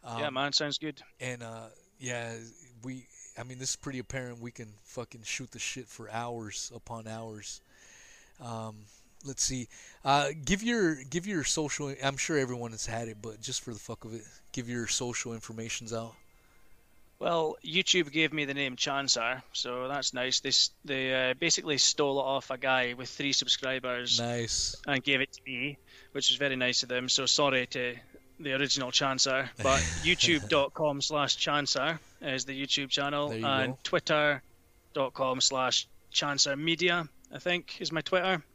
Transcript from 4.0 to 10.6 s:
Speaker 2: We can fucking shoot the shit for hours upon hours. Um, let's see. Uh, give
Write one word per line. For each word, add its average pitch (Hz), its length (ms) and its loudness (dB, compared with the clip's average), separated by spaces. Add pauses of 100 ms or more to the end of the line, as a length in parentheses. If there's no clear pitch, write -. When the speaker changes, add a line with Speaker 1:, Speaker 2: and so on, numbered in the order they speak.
Speaker 2:
We 117 100 -10
can 113 180 -16 (140)
fucking 117 400 -12
shoot - 280 -8
the 117 80 -16
shit - 280 -8
for 110 220 -16
hours 117 680 -6
upon 113 320 -12
hours. 110 540 -12 (800)
Um, 113 360 -8 (480)
let's 135 180 -2
see. 127 240 -2 (380)
Uh, 143 240 6 (160)
give 196 180 2